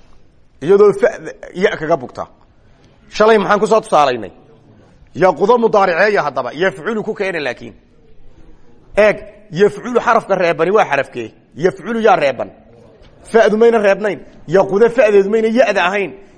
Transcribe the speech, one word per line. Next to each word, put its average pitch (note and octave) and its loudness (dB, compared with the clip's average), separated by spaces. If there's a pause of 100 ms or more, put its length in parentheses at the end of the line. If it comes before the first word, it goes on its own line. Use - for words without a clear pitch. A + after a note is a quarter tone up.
(600)
Iyadoo G3 4
fa'da D#3+ -4 (220)
ya F#3 -2
kaga D#3+ -2
bugta. A2 -12 (840)
Shalay A3 2
maxaan F#3+ 0
ku G#3 -2
soo G#3+ 2
tusaalaynay? B2+ -2 (800)
Yaqudo F#3 2
mudaariceeya G3 0
haddaba. C3 -6
Yafculu F#3 -4
ku G3 -8
keena F#3 -6
laakiin. A#2 -8 (1200)
Eeg, G3+ 4 (340)
yafculu G#3 -2
xarafka - 0
reebani E3+ 0
waa G#3 2
xarafkee? B2+ -6 (240)
Yafculu F#3 -4
yaa G#3+ 4
reeban? B2 -2 (760)
Fa'du G#3 2
mayna A#3 4
reebnayn. G3 -2 (260)
Yaqudo F#3+ 2
fa'deedu G#3+ 2
mayna A3 0
ya'da G#3 2
ahayn. F#3 -4 (240)